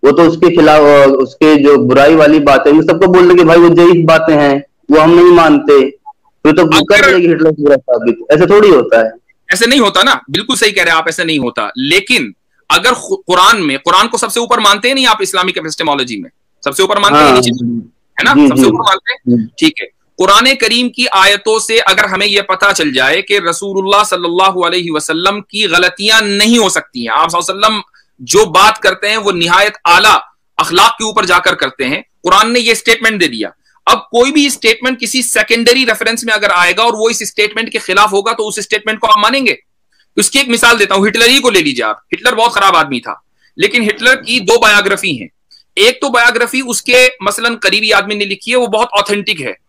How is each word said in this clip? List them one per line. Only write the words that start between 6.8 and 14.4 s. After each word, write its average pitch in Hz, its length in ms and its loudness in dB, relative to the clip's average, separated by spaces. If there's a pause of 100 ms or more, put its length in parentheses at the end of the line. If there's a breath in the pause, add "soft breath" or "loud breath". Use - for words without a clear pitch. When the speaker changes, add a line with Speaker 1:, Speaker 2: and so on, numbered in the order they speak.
Speaker 1:
कर 185 120 2
देगी 175 140 2
हिटलर 160 240 2
पूरा 143 240 2
साबित। 117 400 -2 (160)
ऐसे 165 140 2
थोड़ी 208 220 6
होता 117 360 4
है। 110 80 -4 (400)
Speaker 2:
ऐसे 226 140 -2
नहीं 269 140 2
होता 202 220 0
ना, 240 180 0 (100)
बिल्कुल 240 260 -6
सही 214 160 -2
कह 190 100 -2
रहे 170 80 0
हैं 165 80 2
आप, 165 100 -4
ऐसे 170 160 -6
नहीं 160 140 -4
होता। 117 400 -6
लेकिन 151 560 -4 (360)
अगर 180 220 0
खु-, 190 240 -6
कुरान 190 400 2
में, 147 220 -4
कुरान 190 300 0
को 226 100 -6
सबसे 233 220 -6